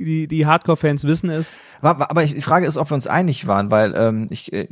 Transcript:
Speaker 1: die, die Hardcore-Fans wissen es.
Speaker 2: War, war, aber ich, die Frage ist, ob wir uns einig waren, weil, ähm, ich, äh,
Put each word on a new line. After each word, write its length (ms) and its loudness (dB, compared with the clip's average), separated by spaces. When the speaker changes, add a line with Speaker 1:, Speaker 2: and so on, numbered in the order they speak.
Speaker 1:
die, 260 -2
die 200 0
Hardcore-Fans 580 2
wissen 240 0
es. 300 -6
Speaker 2:
War, 160 2
war, 120 -2
aber 140 2
ich, 80 0
die 80 -6
Frage 240 2
ist, 140 -2
ob 120 -4
wir 40 0
uns 120 -2
einig 400 0
waren, 240 0
weil, 240 4
ähm, 360 0
ich, 240 -10
äh, 180 -6